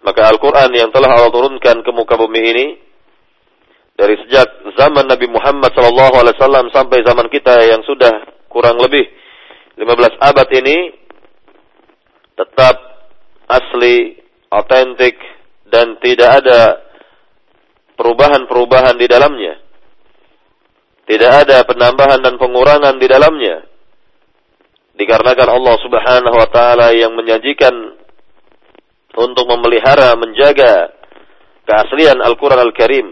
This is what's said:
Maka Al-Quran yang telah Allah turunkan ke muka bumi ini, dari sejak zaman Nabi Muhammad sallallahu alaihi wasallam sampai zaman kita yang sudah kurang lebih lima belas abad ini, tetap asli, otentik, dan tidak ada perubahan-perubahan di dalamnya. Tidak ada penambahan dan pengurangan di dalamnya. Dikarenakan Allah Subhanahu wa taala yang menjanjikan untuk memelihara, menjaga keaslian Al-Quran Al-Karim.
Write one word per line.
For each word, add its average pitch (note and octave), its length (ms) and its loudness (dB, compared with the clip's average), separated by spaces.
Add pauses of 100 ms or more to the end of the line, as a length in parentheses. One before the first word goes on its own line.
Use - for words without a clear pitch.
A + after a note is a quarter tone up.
Maka A2 280 0
Al-Quran C3+ 460 0
yang A2+ 180 -2
telah C3 160 2
Allah A#2+ 200 2
turunkan A#2+ 520 -2
ke B2 80 -6
muka A#2 240 -4
bumi A2+ 260 -4 (120)
ini, C3 140 -4 (1300)
dari G2+ 240 0
sejak B2 240 0 (320)
zaman C#3 320 0
Nabi B2+ 160 -2
Muhammad C3+ 480 -2
sallallahu B2+ 480 2
alaihi A#2 160 2
wasallam C3+ 320 0
sampai C3 320 0
zaman A#2+ 240 0
kita B2 400 2
yang A2+ 160 0
sudah B2 640 -4
kurang A#2+ 320 -2
lebih C3 240 0 (720)
lima A2+ 200 -4
belas A#2+ 280 0
abad C#3 320 2
ini, D3+ 400 -4 (1400)
tetap - 440 0 (680)
asli, A#2+ 720 -2 (320)
otentik, B2+ 680 -2 (520)
dan A#2 320 -2
tidak B2 400 2
ada A#2+ 400 2 (1120)
perubahan-perubahan B2+ 1040 0
di A#2+ 80 0
dalamnya. A#2+ 520 0 (1500)
Tidak A2 220 2
ada C3+ 340 4
penambahan C3 560 0
dan B2+ 160 -2
pengurangan C3 640 0
di B2+ 80 0
dalamnya. C3 560 0 (1300)
Dikarenakan A#2 640 0
Allah B2+ 240 0
Subhanahu B2 560 -2
wa A2+ 160 0
taala A#2+ 400 2
yang A#2 240 -2
menjanjikan A#2+ 560 -2 (1400)
untuk B2 320 -4
memelihara, A#2+ 720 0
menjaga A#2 720 0 (720)
keaslian C3 560 0
Al-Quran B2+ 400 0
Al-Karim. A#2+ 500 -2